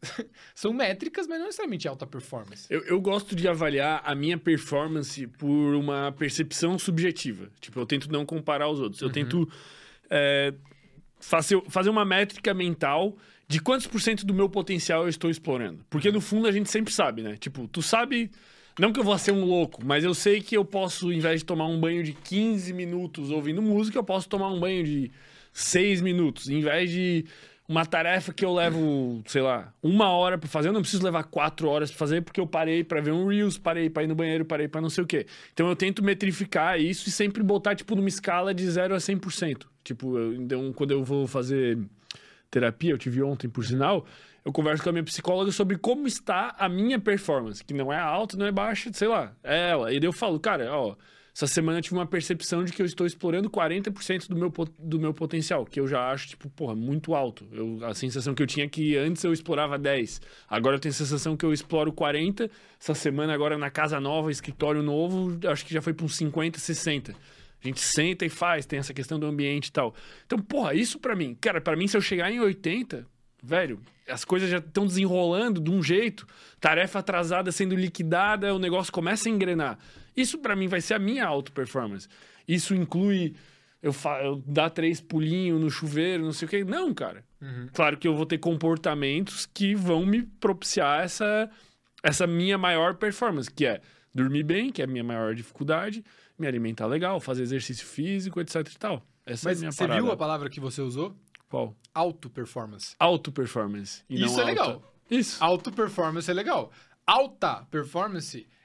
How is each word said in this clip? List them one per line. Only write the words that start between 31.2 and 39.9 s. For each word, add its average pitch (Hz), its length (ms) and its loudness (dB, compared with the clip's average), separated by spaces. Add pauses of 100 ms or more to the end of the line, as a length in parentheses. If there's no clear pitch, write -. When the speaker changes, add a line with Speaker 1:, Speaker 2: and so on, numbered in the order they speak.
Speaker 2:
quatro 156 420 0
horas 147 240 2
pra - 80 -18
fazer, 160 220 0
porque - 180 -6
eu 180 80 0
parei 160 380 0
pra 160 160 -2
ver 147 100 0
um 180 160 2
Reels, 202 300 2
parei 165 320 0
pra 156 140 0
ir 156 40 0
no 160 80 0
banheiro, 160 300 0
parei 151 240 -2
pra 156 100 -4
não 160 100 -2
sei 175 140 0
o 160 40 -4
quê. 143 180 0 (260)
Então, 165 160 2
eu 180 80 2
tento 196 260 0
metrificar 190 800 2
isso 175 300 0
e - 20 -2
sempre 208 320 0
botar, 202 320 2
tipo, 202 220 -4
numa 196 120 2
escala 190 440 0
de 180 160 -2
zero 180 260 0
a 185 60 0
cem 196 160 0
por 185 160 -8
cento. 151 360 -4 (140)
Tipo, 127 340 -4